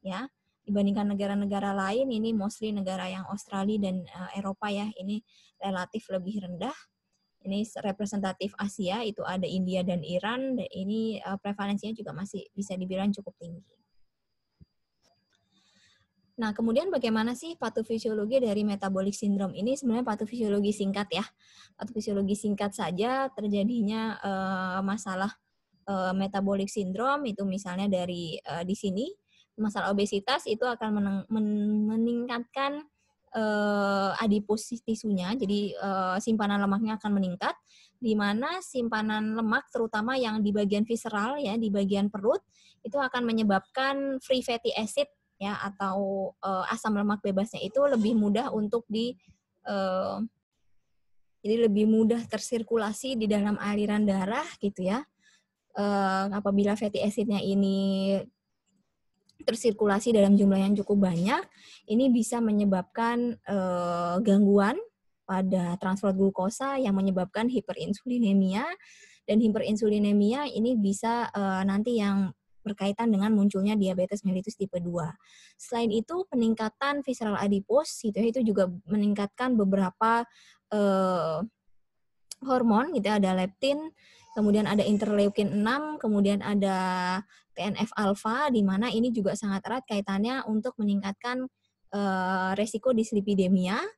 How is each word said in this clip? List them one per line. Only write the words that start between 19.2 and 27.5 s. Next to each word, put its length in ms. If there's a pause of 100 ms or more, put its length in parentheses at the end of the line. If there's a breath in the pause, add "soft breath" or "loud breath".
ini? 160
Sebenarnya 320
patofisiologi 640
singkat 480
ya. 80 (480 loud breath)
Patofisiologi 640
singkat 400
saja 560
terjadinya, 880
eh, 640
masalah, 480 (520)
eh, 280
metabolic 560
syndrome 560
itu 160
misalnya 480